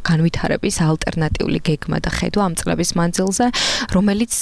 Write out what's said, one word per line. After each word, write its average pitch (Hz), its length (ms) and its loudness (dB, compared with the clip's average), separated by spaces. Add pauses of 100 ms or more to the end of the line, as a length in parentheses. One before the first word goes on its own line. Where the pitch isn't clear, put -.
განვითარების - 760 2
ალტერნატიული 156 800 0
გეგმა 160 400 -2
და - 100 -4
ხედვა - 320 0
ამ 180 140 0
წლების 170 340 -2
მანძილზე, 190 560 0 (440)
რომელიც, 202 520 2